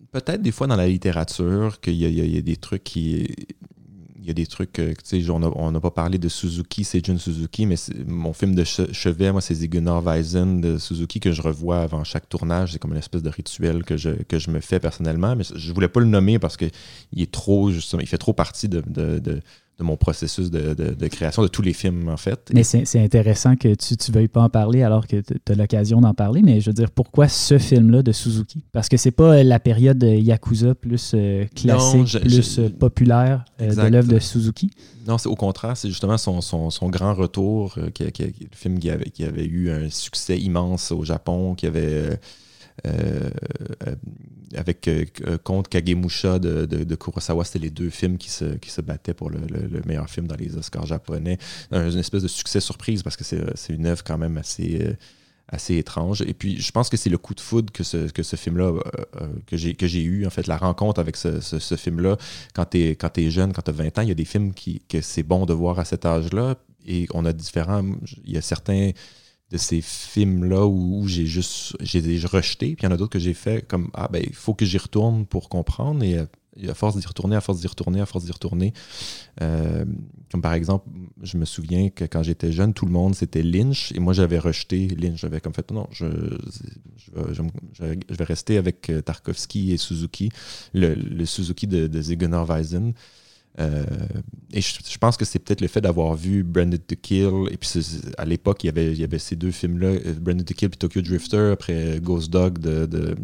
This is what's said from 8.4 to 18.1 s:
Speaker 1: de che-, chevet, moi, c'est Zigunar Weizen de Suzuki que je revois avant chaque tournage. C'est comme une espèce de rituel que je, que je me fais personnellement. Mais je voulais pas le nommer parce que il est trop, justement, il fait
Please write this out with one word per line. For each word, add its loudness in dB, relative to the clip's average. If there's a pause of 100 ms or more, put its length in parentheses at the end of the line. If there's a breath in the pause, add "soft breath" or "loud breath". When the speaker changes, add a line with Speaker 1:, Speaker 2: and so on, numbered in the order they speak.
Speaker 1:
de 4
che-, -2
chevet, 0
moi, 2
c'est -2
Zigunar 0
Weizen 2
de 0
Suzuki -6
que -4
je -2
revois -2
avant -2
chaque -8
tournage. -2
C'est -8
comme -6
une -4
espèce -6
de -4
rituel -4
que -4
je, -2
que -4
je -4
me 0
fais -2
personnellement. 0
Mais -2 (100)
je -8
voulais 2
pas 2
le 6
nommer 6
parce -2
que -2 (460 loud breath)
il -2
est -4
trop, 4
justement, -2
il -8
fait -2